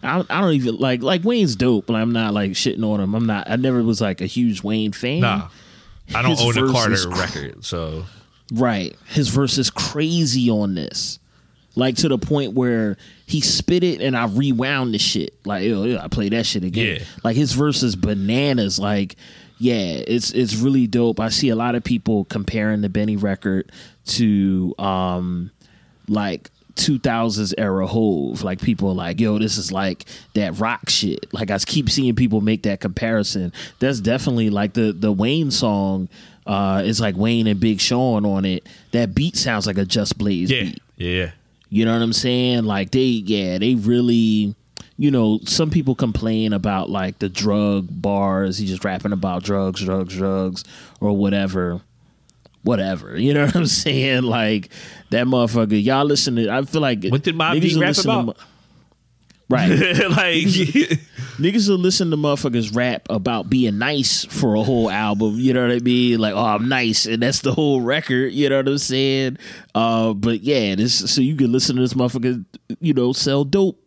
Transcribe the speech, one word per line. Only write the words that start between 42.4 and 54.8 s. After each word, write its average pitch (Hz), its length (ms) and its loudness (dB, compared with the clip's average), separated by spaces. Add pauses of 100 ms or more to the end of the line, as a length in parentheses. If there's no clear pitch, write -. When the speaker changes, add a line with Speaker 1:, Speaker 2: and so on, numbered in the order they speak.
Speaker 1:
Like, 98 260 -2
they, 131 140 2
yeah, 101 520 0
they 117 180 2
really, 113 760 2 (440)
you 143 140 2
know, 110 340 2
some 160 240 0
people 135 260 2
complain 110 560 0
about, 98 380 -2
like, 95 300 -4
the 101 100 -4
drug 101 600 0
bars. 98 680 0
He 104 80 -4
just 92 180 -4
rapping 101 300 -2
about 90 300 -4
drugs, 98 400 -2
drugs, 95 320 -2
drugs, 95 480 -2 (360)
or 104 160 0
whatever. 98 640 0 (840)
Whatever. 95 560 -2
You 135 140 2
know 147 120 2
<laughs> - 20 4
what - 80 0
I'm 170 100 2
saying? 135 580 0
Like, 110 460 0 (400)